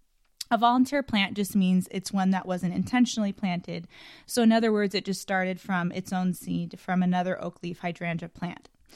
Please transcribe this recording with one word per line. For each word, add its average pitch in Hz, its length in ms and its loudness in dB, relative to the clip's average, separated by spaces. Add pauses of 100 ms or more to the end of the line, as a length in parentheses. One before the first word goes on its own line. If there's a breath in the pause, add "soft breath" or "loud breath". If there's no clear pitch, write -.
(480)
A 240 80 2
volunteer 254 460 4
plant 196 320 0
just 202 220 -2
means 185 340 4
it's - 220 -8
one 190 180 2
that 185 160 0
wasn't 180 280 -2
intentionally 220 580 2
planted. 175 560 -6 (380 loud breath)
So 240 160 0
in 220 100 8
other 226 200 4
words, 208 220 0
it 190 100 -2
just 196 160 -4
started 185 400 -2
from 175 300 -2
its 185 220 -6
own 185 220 0
seed 175 440 -6
from 185 240 0
another 180 400 0
oak - 200 -10
leaf 170 180 -8
hydrangea 170 480 -6
plant. - 400 -12 (280 loud breath)